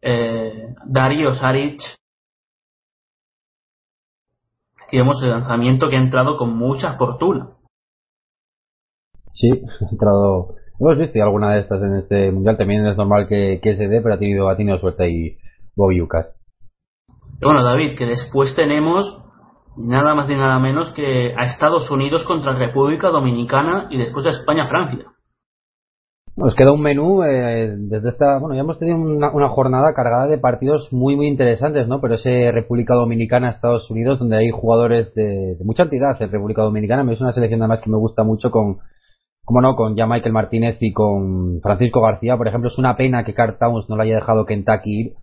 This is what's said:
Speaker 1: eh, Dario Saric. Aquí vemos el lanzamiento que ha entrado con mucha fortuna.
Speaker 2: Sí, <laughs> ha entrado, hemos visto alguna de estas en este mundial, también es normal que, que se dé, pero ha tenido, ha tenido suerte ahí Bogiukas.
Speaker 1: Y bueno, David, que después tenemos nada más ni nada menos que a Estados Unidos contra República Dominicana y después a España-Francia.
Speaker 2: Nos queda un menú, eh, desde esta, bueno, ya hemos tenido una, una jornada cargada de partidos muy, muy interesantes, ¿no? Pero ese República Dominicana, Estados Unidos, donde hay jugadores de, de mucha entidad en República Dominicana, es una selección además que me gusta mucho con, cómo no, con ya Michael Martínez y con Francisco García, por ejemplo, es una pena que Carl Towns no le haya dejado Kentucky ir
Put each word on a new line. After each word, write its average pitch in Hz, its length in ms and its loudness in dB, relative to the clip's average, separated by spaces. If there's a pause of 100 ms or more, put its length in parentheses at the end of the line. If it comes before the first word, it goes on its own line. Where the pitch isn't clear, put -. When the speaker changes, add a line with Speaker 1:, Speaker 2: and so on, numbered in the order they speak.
Speaker 1:
eh, 113 680 -4 (160)
Dario 135 480 0
Saric. 131 480 -2 (3000)
Aquí 135 100 0
vemos 127 260 4
el 123 80 2
lanzamiento 123 580 2
que 135 60 0
ha 131 40 4
entrado 131 380 2
con 117 180 -2
mucha 131 380 -2
fortuna. 127 560 -2 (1800)
Speaker 2:
Sí, 120 160 2
<laughs> - 320 -2
ha 98 100 -6
entrado, 101 580 0 (300)
hemos 147 180 4
visto 139 260 0
alguna 104 320 2
de 104 60 2
estas 98 200 -4
en 98 140 -2
este 98 360 0
mundial, 95 240 2
también 104 300 0
es 104 100 0
normal 101 320 2
que, 98 360 0
que 107 140 2
se 104 100 -2
dé, 110 140 2
pero 113 120 2
ha 92 60 -2
tenido, 98 280 0
ha 95 80 2
tenido 101 220 0
suerte 90 280 -2
ahí 82 320 -4 (380)
Bogiukas. 90 520 0 (1120)
Speaker 1:
Y - 40 -4
bueno, 143 180 4
David, 135 340 0
que 123 80 -4
después 131 500 -2
tenemos 165 680 0 (520)
nada 131 380 2
más 143 160 -2
ni 143 60 0
nada 131 240 2
menos 143 320 0
que 127 440 -2
a 123 100 -2
Estados 151 440 0
Unidos 143 340 0
contra 139 300 -2
República 139 560 0
Dominicana 139 800 0
y 143 80 -4
después 131 300 -4
a - 20 4
España-Francia. 147 760 -2 (1300)
Speaker 2:
Nos 127 160 2
queda 131 200 6
un 151 80 2
menú, 151 420 2
eh, 117 540 0
desde 107 320 -4
esta, 139 300 2
bueno, 143 160 -4
ya 135 60 -2
hemos 156 160 -4
tenido 165 200 0
una, 151 340 0
una 143 160 2
jornada 131 460 2
cargada 123 340 0
de 156 100 2
partidos 135 540 0
muy, 131 240 0
muy 147 120 0
interesantes, 131 600 0
¿no? 135 140 -4
Pero 117 140 0
ese 123 360 2
República 117 420 0
Dominicana, 120 560 0
Estados 120 400 -2
Unidos, 120 300 -2
donde 117 160 0
hay 110 140 2
jugadores 113 680 0
de, 98 400 -2
de 87 80 -12
mucha 113 200 0
entidad 139 380 -2
en 104 80 -4
República 104 320 -4
Dominicana, 107 480 0
es 113 120 -2
una 127 100 0
selección 113 300 0
además 110 200 0
que 110 80 -6
me 107 80 0
gusta 113 280 0
mucho 110 260 0
con, 104 280 0 (640)
cómo 123 160 4
no, 127 160 4
con 110 180 0
ya 110 120 0
Michael 113 260 0
Martínez 110 480 0
y 113 100 0
con 95 720 0
Francisco 113 400 2
García, 113 340 2
por 113 140 -2
ejemplo, 117 200 -2
es - 80 -8
una 127 200 0
pena 127 260 0
que 110 100 -6
Carl 117 240 0
Towns 117 320 0
no 107 60 -4
le 110 80 0
haya 110 120 2
dejado 110 300 2
Kentucky 107 460 -2
ir 104 320 -4